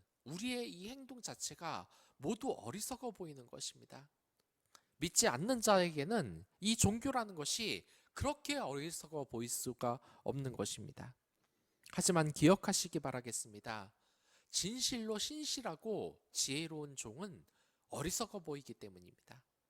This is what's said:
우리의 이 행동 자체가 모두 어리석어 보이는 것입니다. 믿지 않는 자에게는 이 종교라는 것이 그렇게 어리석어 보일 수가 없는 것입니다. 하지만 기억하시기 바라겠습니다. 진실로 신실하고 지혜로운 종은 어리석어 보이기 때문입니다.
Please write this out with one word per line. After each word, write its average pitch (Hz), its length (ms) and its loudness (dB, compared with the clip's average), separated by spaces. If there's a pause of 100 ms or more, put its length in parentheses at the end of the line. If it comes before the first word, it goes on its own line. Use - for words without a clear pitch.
(240)
우리의 233 460 -4
이 180 180 -12
행동 262 340 -14
자체가 139 680 -6 (280)
모두 - 360 -2
어리석어 214 600 -6
보이는 147 340 -12
것입니다. 127 600 -12 (880)
믿지 180 320 4
않는 208 320 2
자에게는 170 840 4 (160)
이 214 160 2
종교라는 226 580 2
것이 147 500 -2 (300)
그렇게 285 440 0
어리석어 151 640 -4
보일 120 240 -4
수가 123 500 0 (240)
없는 131 300 -2
것입니다. - 640 -6 (800)
하지만 165 400 4
기억하시기 175 680 6
바라겠습니다. 113 880 -6 (600)
진실로 220 680 0
신실하고 208 1040 -4 (100)
지혜로운 151 640 -2
종은 127 500 -10 (440)
어리석어 196 520 -2
보이기 143 340 -8
때문입니다. 95 680 -18 (280)